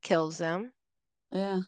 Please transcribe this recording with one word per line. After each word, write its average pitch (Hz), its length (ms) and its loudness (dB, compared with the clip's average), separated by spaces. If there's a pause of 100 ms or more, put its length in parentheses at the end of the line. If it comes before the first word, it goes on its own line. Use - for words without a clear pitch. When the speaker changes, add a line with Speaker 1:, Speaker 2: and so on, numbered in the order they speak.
Speaker 1:
kills 160 360 2
him. 175 340 -2 (580)
Speaker 2:
Yeah. 190 380 0